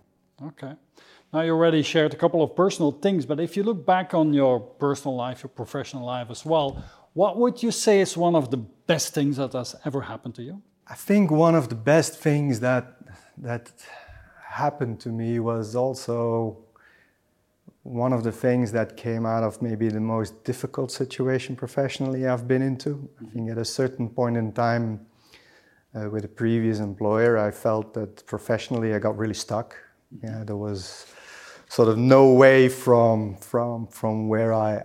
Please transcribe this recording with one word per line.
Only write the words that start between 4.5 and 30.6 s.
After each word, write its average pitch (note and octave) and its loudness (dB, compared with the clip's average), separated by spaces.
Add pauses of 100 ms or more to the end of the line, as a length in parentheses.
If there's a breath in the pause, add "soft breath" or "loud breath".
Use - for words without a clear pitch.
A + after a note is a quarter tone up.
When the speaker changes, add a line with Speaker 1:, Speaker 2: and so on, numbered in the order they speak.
Speaker 1:
personal C#3 -4
life, B2+ -8
your C3+ -16
professional B2 -10
life B2 -8
as - -14
well, D#3 -2 (300 loud breath)
what F#3+ 0
would A#3+ 0
you A#3 0
say G3+ 4
is F3+ -2
one E3+ 2
of C#3+ 2
the C3 -2
best - -4
things C#3+ 0
that C3 -6
has B2 -8 (100)
ever C3+ -4
happened A#2 -14
to A#2+ -16
you? E3+ -16 (240)
Speaker 2:
I - -18
think G3+ 2
one D#3+ 6
of C3+ 2
the A#2 -6
best D3 2
things C#3+ 0
that, B2 -2 (420 loud breath)
that A#2+ -10 (680 loud breath)
happened C3+ -6
to A#2+ -10
me A2+ -4
was A2+ -4
also A#2 -2 (1300 soft breath)
one B2+ -2
of A2+ -2
the A2+ -2
things B2 0
that A2 -4
came A2+ -6
out A2+ -2
of G#2+ -6
maybe A2+ -2
the G#2+ -4
most A2 -6
difficult B2+ -6
situation C3 -4
professionally C3 -6
I've B2 -2
been C3 2
into. C3+ -6 (140)
I G#2+ -16
think A2+ -8
at A2+ -6
a A2+ -6
certain B2+ -4
point A#2+ -2
in A2 -4
time, A#2 -2 (880 soft breath)
uh, G#2+ -8
with G#2+ -6
a - -14
previous A2+ -2
employer, G#2+ 0
I G#2 0
felt A2 -2
that G#2+ -10
professionally A2+ -4
I - -2
got G#2+ -2
really A2 -4
stuck. - -8 (480)
Yeah, A2 -10
there G#2 -8
was G2+ -10 (640 loud breath)